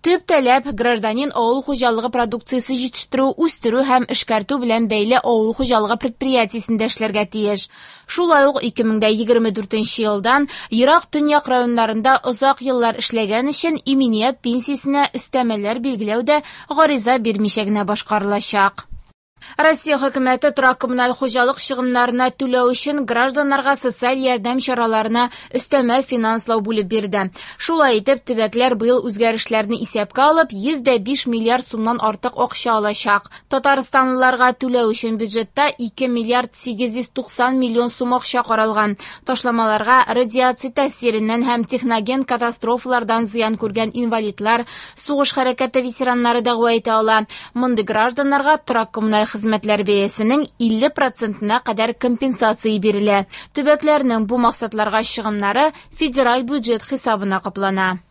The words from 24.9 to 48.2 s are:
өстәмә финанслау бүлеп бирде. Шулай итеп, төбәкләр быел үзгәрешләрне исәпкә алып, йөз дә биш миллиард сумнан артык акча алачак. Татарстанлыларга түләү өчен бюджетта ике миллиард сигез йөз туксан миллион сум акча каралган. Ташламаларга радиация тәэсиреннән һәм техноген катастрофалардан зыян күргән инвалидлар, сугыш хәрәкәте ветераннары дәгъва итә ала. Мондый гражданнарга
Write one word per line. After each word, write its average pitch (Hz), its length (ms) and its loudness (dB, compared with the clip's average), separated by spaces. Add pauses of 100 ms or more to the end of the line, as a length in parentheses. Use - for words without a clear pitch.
өстәмә 247 460 0 (100)
финанслау 226 560 0
бүлеп 214 240 -2
бирде. 202 380 -2 (340)
Шулай 285 400 2
итеп, 262 240 0
төбәкләр 233 560 0
быел 233 240 2
үзгәрешләрне 226 800 -2
исәпкә 214 460 -2
алып, 320 260 2
йөз 247 320 -4
дә 262 160 4
биш 262 240 -2
миллиард 233 400 0
сумнан 226 340 -4
артык 214 380 -4
акча 240 380 -2
алачак. 208 560 0 (160)
Татарстанлыларга 254 1080 2
түләү 240 400 0
өчен 226 240 -4
бюджетта 226 480 -2 (100)
ике 240 300 -6
миллиард 240 480 -2
сигез 233 420 -4
йөз 247 140 -6
туксан 262 480 -2
миллион 240 320 0
сум 247 240 -2
акча 247 320 -2
каралган. 214 500 0 (300)
Ташламаларга 233 800 2
радиация 247 640 0
тәэсиреннән 233 720 0
һәм 240 240 0
техноген 240 580 -2
катастрофалардан 233 1040 -2
зыян 220 320 -2
күргән 220 340 -2
инвалидлар, 226 760 0 (280)
сугыш 285 400 -2
хәрәкәте 254 480 0
ветераннары 240 640 0
дәгъва 233 320 2
итә 226 240 0
ала. 220 240 2 (280)
Мондый 240 300 0
гражданнарга 277 760 2